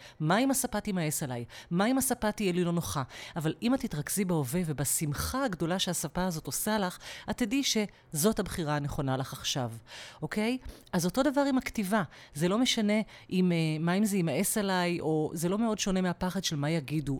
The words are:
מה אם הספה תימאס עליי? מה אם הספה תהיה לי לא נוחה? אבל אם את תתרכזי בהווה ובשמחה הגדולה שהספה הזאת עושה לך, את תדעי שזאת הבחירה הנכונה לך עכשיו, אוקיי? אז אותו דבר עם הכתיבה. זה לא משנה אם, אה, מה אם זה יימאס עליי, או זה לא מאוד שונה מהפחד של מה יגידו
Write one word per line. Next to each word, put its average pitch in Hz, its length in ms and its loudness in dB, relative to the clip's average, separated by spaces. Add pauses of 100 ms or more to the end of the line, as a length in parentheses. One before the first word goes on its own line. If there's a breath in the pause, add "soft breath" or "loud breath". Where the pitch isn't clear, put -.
(200 loud breath)
מה 160 180 4
אם 269 140 4
הספה 247 280 0
תימאס 180 440 -2
עליי? 123 220 -4 (260 loud breath)
מה 180 140 4
אם 262 120 4
הספה 240 340 0
תהיה 202 200 0
לי 175 120 2
לא 170 80 2
נוחה? 160 320 -2 (320 loud breath)
אבל 156 260 0
אם 233 120 2
את 139 60 2
תתרכזי 185 460 -2
בהווה 160 400 0
ובשמחה 147 800 0
הגדולה 175 340 0
שהספה 180 460 -2
הזאת 175 200 -4
עושה 214 320 -2
לך, 185 200 -2 (320 loud breath)
את 208 80 -2
תדעי 247 260 0
שזאת 208 760 0
הבחירה 165 360 -2
הנכונה 139 420 -2
לך 131 160 -6
עכשיו, 127 380 -4 (500 loud breath)
אוקיי? 214 360 -2 (360 loud breath)
אז 175 120 2
אותו 247 180 2
דבר 285 180 4
עם 277 160 2
הכתיבה. 208 460 0 (300 loud breath)
זה 156 140 0
לא 196 100 2
משנה 220 440 2 (280 loud breath)
אם, 180 220 4
אה, 170 60 4 (220)
מה 170 140 2
אם 202 120 2
זה 202 120 2
יימאס 170 400 2
עליי, 180 420 0
או 156 340 0
זה 170 160 -2
לא 196 80 0
מאוד 226 220 0
שונה 190 220 2
מהפחד 180 420 -2
של - 120 -2
מה 143 140 0
יגידו 143 500 0